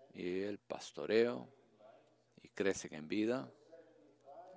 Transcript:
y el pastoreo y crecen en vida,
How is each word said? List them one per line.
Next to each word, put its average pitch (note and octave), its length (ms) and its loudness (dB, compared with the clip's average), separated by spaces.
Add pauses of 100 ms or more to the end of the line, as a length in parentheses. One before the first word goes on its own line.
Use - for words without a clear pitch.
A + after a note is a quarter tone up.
(140)
y F#2 280 -2
el G2+ 160 -4
pastoreo A#2 880 2 (960)
y - 80 -20
crecen F#2+ 460 0
en D#2 120 -8
vida, A#2 420 2 (1080)